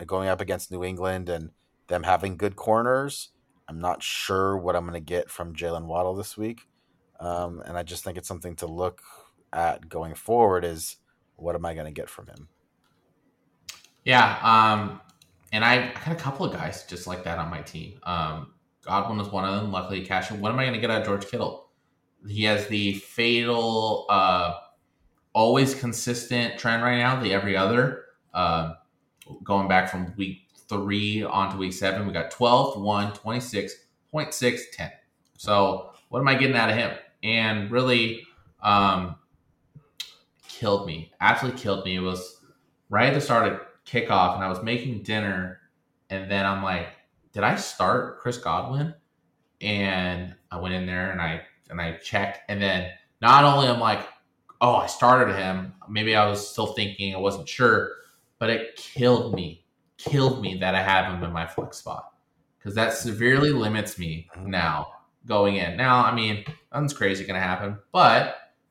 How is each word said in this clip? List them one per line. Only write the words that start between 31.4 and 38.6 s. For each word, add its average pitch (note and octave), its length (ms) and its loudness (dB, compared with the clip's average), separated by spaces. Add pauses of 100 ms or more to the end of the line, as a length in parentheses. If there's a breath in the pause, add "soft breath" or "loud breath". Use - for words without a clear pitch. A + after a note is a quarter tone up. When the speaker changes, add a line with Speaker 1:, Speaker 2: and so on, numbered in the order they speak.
Speaker 2:
to G2 60 -6
week F#2+ 140 -2
seven, G2 340 -2
we F#2+ 60 -4
got E2+ 200 -4
twelve, A#2+ 500 4
one, G#2 320 0
twenty-six, A2 600 -6 (380)
point D3+ 220 -4
six, A#2+ 300 0 (100)
ten. E2+ 180 -10 (460)
So G2 540 2 (180 loud breath)
what A#2+ 100 -4
am C#3 80 0
I C3+ 80 4
getting B2+ 220 2
out A2+ 120 2
of A2 60 0
him? A#2 160 -2 (320)
And A2 480 0
really, A#2+ 560 0 (340 loud breath)